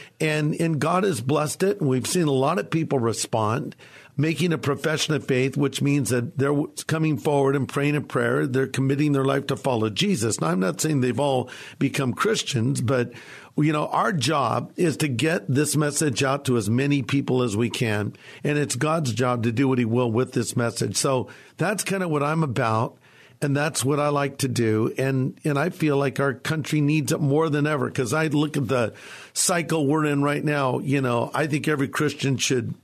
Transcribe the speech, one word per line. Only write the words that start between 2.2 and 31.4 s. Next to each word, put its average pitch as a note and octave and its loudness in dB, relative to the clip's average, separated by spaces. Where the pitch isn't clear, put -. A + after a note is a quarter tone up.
a C#3+ 2
lot C3+ 2
of G3+ -4
people D#3 0
respond, A2+ 0
making D#3+ 0
a D3+ 0
profession C#3+ -2
of C#3 -2
faith, C3 2
which C#3+ 0
means C#3+ 2
that B2 -2
they're C3+ 2
w-, D3 0
coming D#3 0
forward C#3 2
and C3+ 0
praying D3 0
a C#3+ -2
prayer. C3+ 0
They're C3 0
committing C3+ 0
their C3+ 2
life C#3 0
to C3+ -2
follow A2+ 0
Jesus. G#2+ 0
Now, - 2
I'm A#2+ 0
not E2 0
saying D3+ 2
they've B2 0
all C3+ 0
become C3 0
Christians, C3+ 0
but, B2 0
you D3+ 4
know, D3+ -2
our G3+ 0
job C3+ 0
is E3+ 2
to D#3 0
get D3 0
this C#3 2
message D3 0
out C#3 0
to B2 2
as G#2 0
many C#3 2
people C3 0
as G#2+ 0
we A#2 2
can. G#2+ -2
And D3 0
it's C#3+ -2
God's D3+ 0
job B2 0
to A#2 0
do C3+ 2
what C3 2
he B2 2
will A#2 2
with B2 0
this A#2 -2
message. A#2 -2
So C3 0
that's F#3 -2
kinda F#3 -2
what D3 0
I'm D#3 0
about. A#2 0
And C#3+ 2
that's D3 -2
what C#3 0
I D3 2
like C#3+ 0
to C#3 0
do. A2+ 2
And, C3+ -2
and C#3+ 0
I D#3+ 0
feel D3 0
like C#3 0
our C#3 2
country D#3 -2
needs C#3+ 2
it B2 0
more D#3 2
than D3 0
ever, C3+ -2
'cause B2 -2
I D#3+ 0
look D3+ 0
at B2+ -2
the A#2+ 0
cycle E3 0
we're D3+ 2
in C#3+ 2
right D3 0
now. C#3 0
You C#3 0
know, A#2+ 2
I D3+ 0